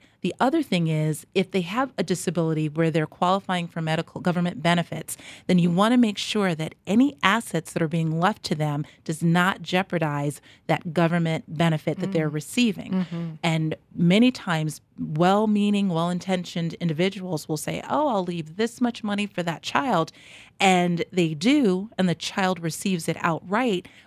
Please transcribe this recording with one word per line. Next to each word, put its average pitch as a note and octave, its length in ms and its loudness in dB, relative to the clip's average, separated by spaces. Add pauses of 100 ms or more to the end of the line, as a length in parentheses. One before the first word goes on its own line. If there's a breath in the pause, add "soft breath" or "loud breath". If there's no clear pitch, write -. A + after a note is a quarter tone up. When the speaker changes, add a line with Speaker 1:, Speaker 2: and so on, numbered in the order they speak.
(220 soft breath)
Speaker 1:
the F3 180 -2
other C#4+ 240 2
thing E3+ 240 0
is, D#3 380 -2 (100)
if F#3+ 160 0
they F#3+ 100 0
have A#3 360 -4
a G#3 60 0
disability D#3+ 680 -2
where D#3+ 200 0
they're D#3 160 0
qualifying F3+ 600 -2
for E3+ 140 -8
medical D#3+ 380 -4
government F3 440 -2
benefits, E3+ 520 0 (300 loud breath)
then F#3 140 4
you E3+ 100 4
want G3 220 4
to B3 60 4
make G#3+ 200 4
sure F#3+ 380 0
that D#3 180 -8 (140)
any A#3+ 340 2
assets F#3+ 520 0
that E3+ 100 0
are D#3+ 40 0
being D#3+ 320 0
left F#3 240 0
to - 120 -2
them D3+ 280 -2 (200 loud breath)
does - 180 -6
not F3 400 2
jeopardize D#3+ 800 -2 (240 soft breath)
that E3 280 -2
government E3 540 0
benefit D#3+ 520 0
that F#3+ 140 -4
they're D#3 180 0
Speaker 2:
Mm. - 20 -8
Speaker 1:
receiving. F3+ 580 -2
Speaker 2:
Mm-hmm. E3+ 380 -4 (140)
Speaker 1:
And D#3+ 320 0 (200)
many G3+ 360 4
times, D#3 500 -4 (460)
well-meaning, G3+ 600 2
well-intentioned F3 840 -2
individuals F3+ 760 -2
will D#3 80 -2
say, - 320 -6
"Oh, D4 180 2
I'll G#3 160 0
leave E3+ 320 -8
this B3 240 -4
much A#3+ 240 -2
money G#3 240 -2
for F3+ 160 -4
that E3 180 -4
child." A#3 500 0 (480 loud breath)
And F3 520 4
they E3+ 240 2
do, G3+ 540 2 (100)
and F#3 100 2
the E3 60 0
child F#3 440 -2
receives E3 480 -2
it D#3+ 140 -2
outright. F#3 680 -2 (200 loud breath)